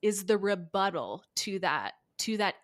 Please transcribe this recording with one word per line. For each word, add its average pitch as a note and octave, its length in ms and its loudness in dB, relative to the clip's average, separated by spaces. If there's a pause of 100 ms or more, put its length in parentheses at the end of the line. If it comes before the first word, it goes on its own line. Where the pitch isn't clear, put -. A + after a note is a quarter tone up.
is G3 240 0
the G#3+ 120 4
rebuttal F3+ 840 -2 (120)
to G3 240 -2
that, D3 340 0 (240)
to A3 200 -2
that G3+ 260 0